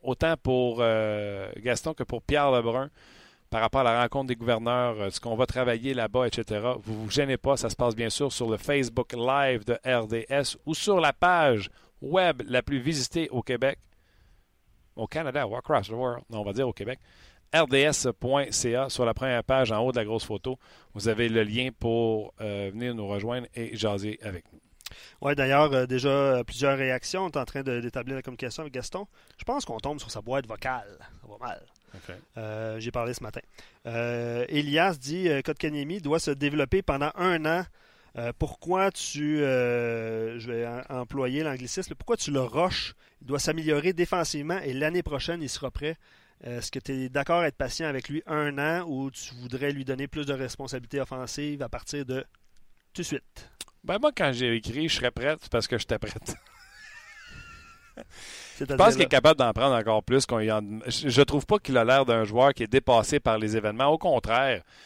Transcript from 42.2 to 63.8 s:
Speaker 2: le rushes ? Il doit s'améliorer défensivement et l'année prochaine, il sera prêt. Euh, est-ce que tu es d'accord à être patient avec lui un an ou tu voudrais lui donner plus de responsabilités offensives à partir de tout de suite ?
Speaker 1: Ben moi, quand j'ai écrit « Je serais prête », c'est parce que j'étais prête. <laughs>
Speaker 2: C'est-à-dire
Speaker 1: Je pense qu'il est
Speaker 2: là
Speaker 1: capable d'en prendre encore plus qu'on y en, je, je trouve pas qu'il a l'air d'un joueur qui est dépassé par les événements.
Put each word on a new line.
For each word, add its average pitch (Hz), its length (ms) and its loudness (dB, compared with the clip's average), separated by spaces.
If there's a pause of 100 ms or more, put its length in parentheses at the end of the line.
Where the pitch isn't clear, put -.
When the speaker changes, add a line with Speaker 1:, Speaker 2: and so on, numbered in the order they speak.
Speaker 2:
le 135 80 2
rushes ? 165 540 0 (260)
Il 127 80 -14
doit 139 100 0
s'améliorer 156 540 2
défensivement 165 640 -2
et 143 140 -4
l'année 156 320 0
prochaine, 165 360 -4
il 143 80 -6
sera 131 220 -6
prêt. 156 260 -4 (500)
Euh, 120 120 -8
est-ce - 140 -8
que 135 80 -6
tu - 120 -6
es 131 160 -4
d'accord 139 320 2
à 170 80 4
être - 80 -4
patient 139 300 -4
avec 135 220 -4
lui 143 180 -6
un 147 320 -2
an 165 300 0
ou 135 240 -6
tu - 240 -16
voudrais 123 340 -4
lui 139 140 -6
donner 135 240 -4
plus 147 180 -6
de 143 60 -2
responsabilités 131 680 -6
offensives 139 640 -6
à 120 60 -6
partir 139 360 -8
de 131 200 -4 (680)
tout 180 100 -6
de - 40 -6
suite ? - 440 -8 (320)
Speaker 1:
Ben 180 160 -2
moi, 294 160 4
quand 151 180 2
j'ai 120 220 2
écrit « 117 360 -2
Je - 60 0
serais 123 140 0
prête », 143 320 -2
c'est - 80 -20
parce 117 160 2
que 123 120 0
j'étais 107 200 -4
prête. - 380 -10
<laughs> - 0 - (2250)
Speaker 2:
C'est-à-dire 139 220 -4
Speaker 1:
Je - 0 -
pense 208 160 10
qu'il - 100 2
est - 20 6
Speaker 2:
là - 40 4
Speaker 1:
capable 151 300 8
d'en 120 160 4
prendre 131 200 4
encore 110 280 2
plus 131 240 2
qu'on 117 140 0
y 110 120 2
en, 107 80 2 (260)
je, 131 220 -4
je 123 140 8
trouve 143 240 2
pas 208 120 4
qu'il 135 200 -2
a 113 60 6
l'air 131 200 6
d'un 117 200 4
joueur 123 280 6
qui - 100 -6
est 113 80 0
dépassé 123 500 4
par 110 180 2
les 110 180 -2
événements. 107 300 0